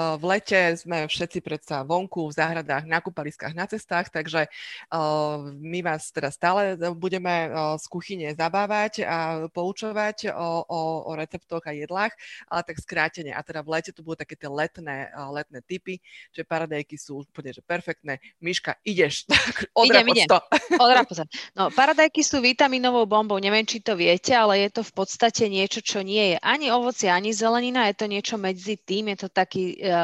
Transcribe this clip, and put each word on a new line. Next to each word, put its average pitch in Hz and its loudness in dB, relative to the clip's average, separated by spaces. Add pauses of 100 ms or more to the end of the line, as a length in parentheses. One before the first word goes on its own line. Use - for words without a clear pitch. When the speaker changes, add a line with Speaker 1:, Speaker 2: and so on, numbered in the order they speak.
(140)
Speaker 1:
v 151 -8
lete 196 2 (160)
sme 170 -4
všetci - -6
predsa 151 -6
vonku, 170 -2
v 143 -10
záhradách, 156 -2
na 165 0
kúpaliskách, 160 -8
na 175 -6
cestách, 180 -4
takže, 156 -2
e, - -16 (1040)
my 165 -8
vás 160 -4
teda 147 -4
stále 190 0 (200)
budeme, 175 -2
e, 151 -6 (280)
z - -12
kuchyne 175 -8
zabávať 202 0
a 165 -2 (300)
poučovať 214 -4
o, 165 -4
o, 170 -6 (240)
o - -8
receptoch 160 -8
a 151 -8
jedlách, 180 -4 (320)
ale 175 -4
tak 156 -12
skrátene. 160 -4
A - -8
teda 160 -10
v 151 -12
lete 165 -4
tu - -18
budú 160 -10
také 156 -12
tie 151 -12
letné, 147 -6
e, - -18 (140)
letné 147 -10
tipy, 185 -10 (320)
že - -14
paradajky 156 -6
sú 143 -12
úplne, 135 -14
že - -18
perfektné. 160 -6 (200)
Miška, 165 -4
ideš. 175 0
<laughs> - 2
Od 233 6
Speaker 2:
Idem, 233 8
Speaker 1:
rapoc 247 4
Speaker 2:
idem. 196 6
Speaker 1:
to. 185 8 (400)
Speaker 2:
Od 247 8
rapoca. 175 4 (260)
No, 190 0
paradajky 311 4
sú 294 0
vitaminovou 247 4
bombou. 214 2
Neviem, 202 2
či 220 -6
to 226 -2
viete, 175 4
ale 214 6
je 202 2
to 233 -4
v - -20
podstate 220 0
niečo, 196 -2
čo - -4
nie 196 2
je 160 2
ani 269 0
ovocie, 240 2
ani 208 2
zelenina. 233 2
Je - -2
to 214 -4
niečo 208 -4
medzi 190 -4
tým. 208 -4
Je 190 -6
to 190 -8
taký, 185 0
e, 196 -2 (120)